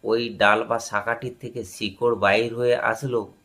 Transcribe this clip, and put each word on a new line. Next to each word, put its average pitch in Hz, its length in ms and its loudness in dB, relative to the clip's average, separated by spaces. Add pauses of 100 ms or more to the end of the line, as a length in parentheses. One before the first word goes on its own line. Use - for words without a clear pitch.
ওই 113 180 2 (160)
ডাল 104 260 6
বা 117 160 -2
শাখাটির 117 580 -4
থেকে 120 300 -12
শিকড় 110 500 -2
বাইর 104 380 2
হয়ে 123 280 2
আসলেও 113 400 0 (220)